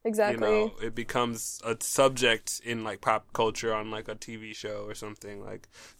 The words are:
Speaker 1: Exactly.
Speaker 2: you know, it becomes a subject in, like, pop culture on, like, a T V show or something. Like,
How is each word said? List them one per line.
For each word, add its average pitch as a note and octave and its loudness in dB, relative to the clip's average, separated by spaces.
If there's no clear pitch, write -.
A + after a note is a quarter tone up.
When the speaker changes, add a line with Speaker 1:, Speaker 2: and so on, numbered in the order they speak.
Speaker 1:
Exactly. G#3+ 2
Speaker 2:
you G#3+ 4
know, A3 -6
it A2+ -4
becomes A#2+ -2
a A#2 -2
subject B2+ 4
in, A#2 -2
like, G#2 -6
pop A2 2
culture A2 2
on, A2 -2
like, A2 -8
a G#2+ -8
T A2+ -12
V A2 -12
show G#2 -8
or G#2+ -8
something. G2+ -10
Like, G#2 -12